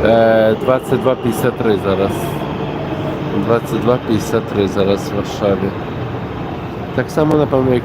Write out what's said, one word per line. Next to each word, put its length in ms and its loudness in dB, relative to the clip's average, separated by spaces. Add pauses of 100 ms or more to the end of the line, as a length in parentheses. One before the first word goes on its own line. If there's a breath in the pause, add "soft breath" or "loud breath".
Е, 560 4
двадцять 420 0
два 120 4
п'ятдесят 440 -2
три 260 2
зараз. 280 2 (1300)
Двадцять 340 0
два 160 2
п'ятдесят 480 0
три 240 0
зараз 440 0
в 40 -4
Варшаві. 520 0 (1300)
Так 160 -2
само, 260 2
напевно, 380 2
як 100 2